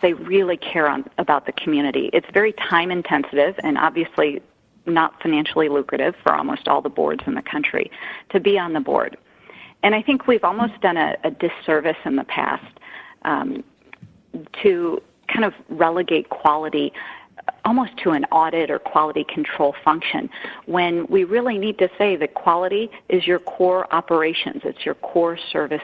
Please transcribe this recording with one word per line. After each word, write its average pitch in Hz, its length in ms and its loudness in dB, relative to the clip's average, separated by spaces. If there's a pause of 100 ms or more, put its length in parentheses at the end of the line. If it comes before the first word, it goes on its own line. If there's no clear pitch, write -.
they 175 100 4
really 180 440 2
care 156 300 0
on, 143 300 -2
about 143 300 0
the - 60 -6
community. 143 600 0
It's - 180 0
very 208 220 2
time 180 380 -2
intensive 156 720 0
and 151 160 0
obviously 156 640 0 (440)
not 165 340 0
financially 156 480 0
lucrative 139 540 -2
for 151 100 2
almost 143 340 -4
all 147 140 2
the 147 80 -6
boards - 380 -2
in 139 80 -2
the - 80 -6
country - 480 -4 (380)
to 196 100 0
be 202 180 4
on 175 160 -2
the 156 60 0
board. 143 360 0 (680)
And 202 100 4
I 214 80 2
think 262 240 0
we've 240 180 4
almost 214 380 -2
done 175 160 4
a, 151 260 0
a - 60 0
disservice 160 760 0
in 135 120 -2
the 135 80 0
past, - 420 -4 (560)
um, - 420 -4 (1000)
to 175 360 2 (280)
kind 226 180 0
of 185 80 -2 (160)
relegate 165 600 2
quality 151 640 0 (720)
almost 233 340 0
to - 120 -2
an 147 220 2
audit 160 400 2
or - 80 0
quality 151 440 0
control 147 520 -2 (100)
function, 156 460 0 (340)
when 170 400 0
we 190 200 2
really 226 340 0
need 208 180 -2
to 185 120 4 (100)
say 208 160 2
that 147 180 -2
quality 185 560 0 (180)
is 175 200 2
your 175 100 4
core 180 560 0
operations. 165 720 0
It's - 200 -6
your 156 120 -4
core 170 420 0 (140)
service 151 320 -2